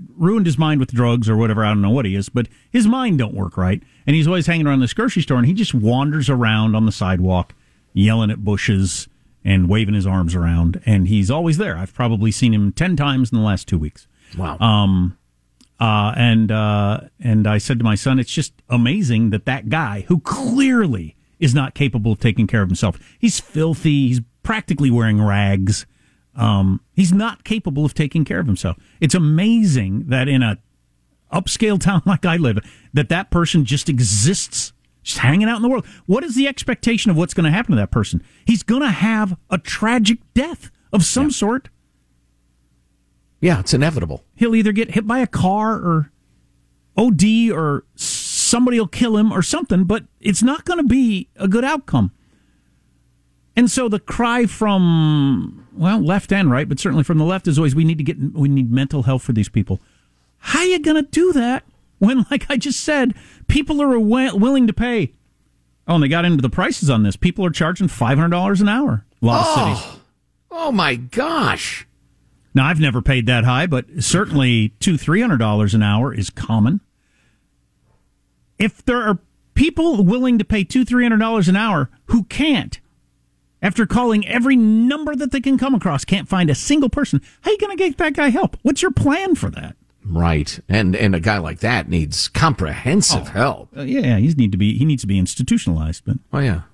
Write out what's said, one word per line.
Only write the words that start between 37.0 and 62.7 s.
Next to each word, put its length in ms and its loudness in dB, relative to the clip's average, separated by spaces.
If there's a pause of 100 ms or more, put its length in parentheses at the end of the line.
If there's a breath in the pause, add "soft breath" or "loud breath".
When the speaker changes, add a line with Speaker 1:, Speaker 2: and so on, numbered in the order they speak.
Speaker 1:
of 60 2
what's 160 -2
gonna 180 2
happen 200 0
to 60 2
that 140 0
person? 320 -2 (220 soft breath)
He's 180 0
gonna 280 0
have 460 0 (120)
a 80 -2
tragic 600 0 (140)
death 380 -4 (220)
of 100 4
some 220 0
Speaker 2:
Yeah. 60 0
Speaker 1:
sort. 380 -4 (1700)
Speaker 2:
Yeah, 180 2
it's 140 -2
inevitable. 500 -2 (120)
Speaker 1:
He'll 200 2
either 160 2
get 200 -2
hit 140 -2
by 140 -2
a 80 0
car 480 -2
or 360 -2 (840)
O 140 4
D 400 2
or 320 -4 (120)
somebody 840 -2
will 80 -2
kill 300 0
him 140 4
or 100 0
something, 420 0
but 220 -2 (140)
it's 240 -2
not 220 0
gonna 180 -2
be 520 0
a 120 -4
good 160 0
outcome. 480 -2 (1500)
And 140 4
so 160 -2
the 120 -2
cry 480 -2
from, 1300 0
well, 280 0
left 320 0
and 180 2
right, 160 0
but 120 -4
certainly 240 0
from 140 0
the 60 2
left 240 -2
is 100 2
always, 180 2
"We 100 2
need 140 0
to 40 -4
get, 300 -6
we 160 0
need 220 0
mental 320 -2
health 200 0
for 100 -4
these 160 0
people." 300 -2 (600)
How 240 -2
you 160 2
gonna 240 0
do 300 0
that 300 -2 (360)
when, 280 2
<laughs> 40 -6
like 180 -2
I 80 -2
just 240 -4